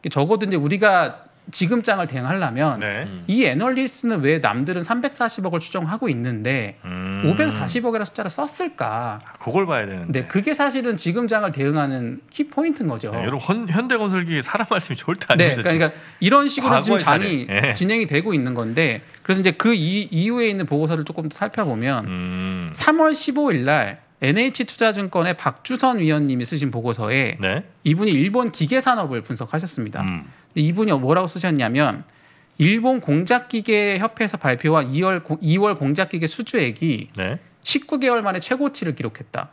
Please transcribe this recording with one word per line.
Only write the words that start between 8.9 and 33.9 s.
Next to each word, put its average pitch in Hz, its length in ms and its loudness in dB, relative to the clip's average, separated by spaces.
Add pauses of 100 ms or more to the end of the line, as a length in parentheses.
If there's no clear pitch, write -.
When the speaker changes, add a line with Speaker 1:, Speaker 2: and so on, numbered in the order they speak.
Speaker 2:
그걸 175 260 0
봐야 135 200 0
되는데. 95 360 -4
Speaker 1:
네, 127 60 -6
그게 202 260 0
사실은 262 440 0
지금 190 300 -2
장을 214 220 0
대응하는 139 680 -2 (100)
키포인트인 285 600 -2
거죠. 117 220 -6
Speaker 2:
네, 113 80 -4
여러분, 127 200 -2
헌-, 202 300 -2
현대건설기 185 760 0
사람 214 260 -2
말씀이 180 280 -2
절대 - 280 -4 (120)
Speaker 1:
네, - 80 8
Speaker 2:
아닙니다, 127 160 4
Speaker 1:
그러니까, 175 80 2
Speaker 2:
지금. 160 100 4
Speaker 1:
그러니까 156 200 2 (200)
이런 277 300 4
식으로 254 320 2
지금 196 160 2
Speaker 2:
과거의 - 20 4
Speaker 1:
장이 160 460 2
Speaker 2:
사례. 202 240 2
예. 110 40 0
Speaker 1:
진행이 202 340 0
되고 165 260 0
있는 127 200 0
건데 117 500 0 (200)
그래서 190 160 2
이제 185 120 4
그 226 220 2
이-, 185 380 0
이후에 220 380 2
있는 196 160 -2
보고서를 156 400 0
조금 160 240 -6
더 - 80 -14
살펴보면 131 720 -2
Speaker 2:
음. - 640 -6
Speaker 1:
삼월 311 400 2
십오 285 380 0
일 135 120 2
날 131 420 0 (160)
엔에이치 220 440 2
투자증권의 190 680 0
박주선 247 640 -2
위원님이 147 440 2
쓰신 139 280 -2
보고서에 117 680 -2
Speaker 2:
네. 98 240 0 (200)
Speaker 1:
이분이 190 280 2
일본 202 400 2
기계 247 300 0
산업을 185 400 0
분석하셨습니다. 120 800 -6
Speaker 2:
음. 87 240 -4 (280)
Speaker 1:
근데 151 80 0
이분이 180 320 2
뭐라고 151 340 2
쓰셨냐면 143 760 0 (540)
일본 226 420 4
공작기계 208 1000 2